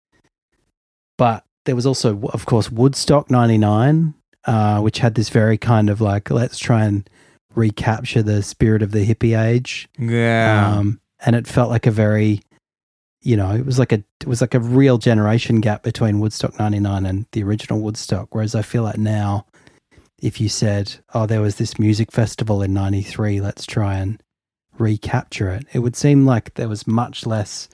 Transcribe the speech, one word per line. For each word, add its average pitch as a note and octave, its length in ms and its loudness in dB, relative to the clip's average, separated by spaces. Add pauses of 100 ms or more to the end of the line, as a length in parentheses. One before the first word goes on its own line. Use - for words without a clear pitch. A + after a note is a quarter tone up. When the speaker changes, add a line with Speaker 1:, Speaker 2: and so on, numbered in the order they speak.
(1200)
Speaker 1:
But A2+ 280 0 (200)
there C3 100 0
was A#2+ 100 0
also, B2+ 340 0 (140)
of A2+ 120 -8
course, A2+ 240 2
Woodstock C#3 640 2
ninety-nine, A#2+ 840 4 (320)
uh, G#2+ 360 2
which A2 180 -2
had A2 160 2
this A2 140 0
very A2 280 2
kind A2 320 2
of, G#2 120 -2
like, G#2 280 -2
let's B2+ 300 -2
try A2+ 240 2
and G2+ 260 -2 (460)
recapture A2+ 680 0
the G#2 200 0
spirit A2 380 0
of G#2 100 -2
the G#2 140 0
hippie A2+ 340 0
age. A#2 480 -2 (100)
Speaker 2:
Yeah. A2+ 800 2
Speaker 1:
Um, G#2 200 -2 (260)
and B2 80 4
it A#2 140 0
felt B2 220 0
like A#2 180 0
a A#2+ 40 4
very, G#2+ 500 2 (800)
you A#2+ 160 2
know, F#2+ 140 0
it A#2 140 -2
was C3 140 0
like B2 140 2
a, G#2 100 0 (160)
it - 80 -14
was B2 140 -2
like B2+ 120 0
a C3 60 2
real B2 380 4
generation A2 640 2
gap G#2 200 -2
between A2 380 0
Woodstock G#2+ 400 -4
ninety-nine G2+ 460 -2
and F#2+ 260 -4
the A2 120 -4
original G#2 360 -4
Woodstock. G#2+ 560 -6
Whereas A2 180 -4
I A2 100 -2
feel A#2+ 200 -4
like G#2+ 140 -6
now, G#2+ 480 -2 (760)
if - 200 -6
you G#2+ 80 -2
said, G2+ 460 -4 (180)
"Oh, A2+ 120 -2
there A2 160 0
was G#2 140 -2
this - 240 -6
music G#2+ 320 0
festival G#2+ 500 -2
in F#2+ 120 -2
ninety-three, G2+ 680 -2
let's G2+ 260 -8
try G2 300 -2
and G2 260 -6 (560)
recapture A2 720 -4
it," G#2 240 -8
it C3+ 60 -2
would A#2+ 160 -2
seem C#3+ 300 4
like B2 300 0
there A#2+ 140 -6
was G#2+ 180 -8
much A#2 400 -4
less G#2+ 460 -6